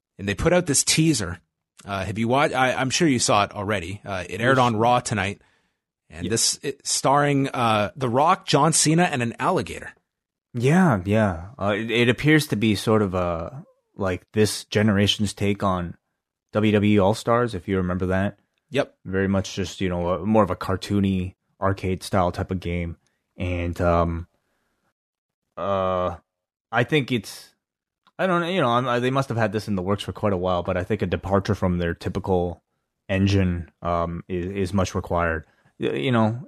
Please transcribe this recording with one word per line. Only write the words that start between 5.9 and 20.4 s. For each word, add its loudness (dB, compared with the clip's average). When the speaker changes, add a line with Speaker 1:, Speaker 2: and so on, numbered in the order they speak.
Speaker 1:
And -8
Speaker 2:
Yeah. -2
Speaker 1:
this, 0
it, -8
starring, 2
uh, 0
The -4
Rock, 2
John 4
Cena, 4
and 0
an -4
alligator. -4
Speaker 2:
Yeah, 4
yeah. 0
Uh, -2
it, -4
it 4
appears 4
to -2
be 2
sort 2
of 0
a, -4
like, -6
this 0
generation's 2
take -2
on -2
W 2
W 4
E 6
All-Stars, 2
if -8
you 0
remember -2
that. -2
Speaker 1:
Yep. -4
Speaker 2:
Very 0
much -2
just, -6
you -2
know, -2
a, -2
more 4